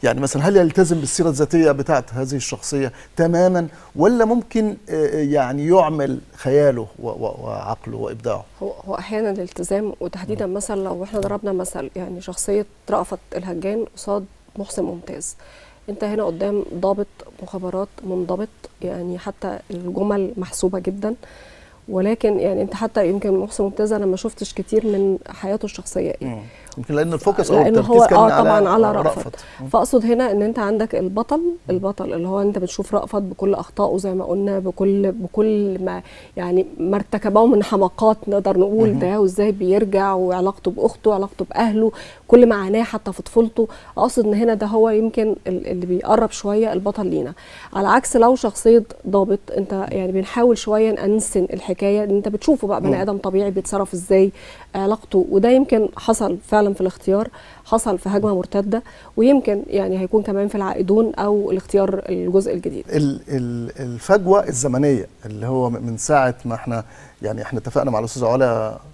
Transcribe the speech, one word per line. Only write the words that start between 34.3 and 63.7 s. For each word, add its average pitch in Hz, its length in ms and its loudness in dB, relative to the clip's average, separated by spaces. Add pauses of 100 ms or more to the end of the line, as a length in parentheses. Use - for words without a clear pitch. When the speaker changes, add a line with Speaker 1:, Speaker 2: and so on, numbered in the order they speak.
Speaker 2:
بكل، 196 540 0
بكل 208 720 0
ما 180 180 -6 (340)
يعني 180 300 0 (140)
ما 190 160 0
ارتكبه 214 500 2
من 220 160 6
حماقات 208 540 2 (120)
نقدر 196 300 0
نقول 208 340 4
Speaker 1:
مم. - 60 0
Speaker 2:
ده، 190 220 0
وإزاي 202 320 2
بيرجع، 196 600 0
وعلاقته 185 580 -2
بأخته، - 400 0
وعلاقته 196 400 -4
بأهله، 220 420 2 (360)
كل 240 200 10
معاناه 208 340 0
حتى 214 300 -6
في 175 100 -12
طفولته. 226 460 0 (300)
أقصد 233 280 2
إن 208 80 2
هنا 226 200 2
ده 208 120 -2
هو 220 240 4
يمكن 220 460 0 (100)
ال-، 185 200 -4
اللي 180 200 -6
بيقرب 208 440 2
شوية 214 420 -2
البطل 202 340 -4
لينا. 151 260 -4 (400)
على 196 160 0
عكس 226 280 2
لو 240 200 6
شخصية 226 480 4 (240)
ضابط، 196 300 0 (180)
أنت 196 320 -4
يعني 185 240 -4
بنحاول 220 460 2
شوية 220 320 0
نأنسن 208 600 0
الحكاية، 202 520 -2
إن 208 60 -2
أنت 202 180 2
بتشوفه 214 400 0
بقى 202 120 -2
بني 190 160 0
Speaker 1:
مم. 180 40 -4
Speaker 2:
آدم 196 180 -2
طبيعي 196 320 -2
بيتصرف 190 440 -4
إزاي، 190 380 4 (420)
علاقته، 196 560 0
وده 196 200 4
يمكن 247 460 4
حصل 202 500 0
فعلا 208 160 4 (120)
في 196 60 -8
الاختيار، 190 480 -2 (360)
حصل 220 340 0
في 190 100 -6
هجمة 202 260 0
مرتدة، 202 480 -2 (340)
ويمكن 226 500 4
يعني 190 320 -2
هيكون 185 240 0
كمان 202 260 -2
في 202 60 -8
العائدون 202 600 0
أو 208 360 0
الاختيار 196 580 0
الجزء 180 460 0
الجديد. 170 340 -6
Speaker 1:
ال-، 143 400 0
ال-، 120 520 -6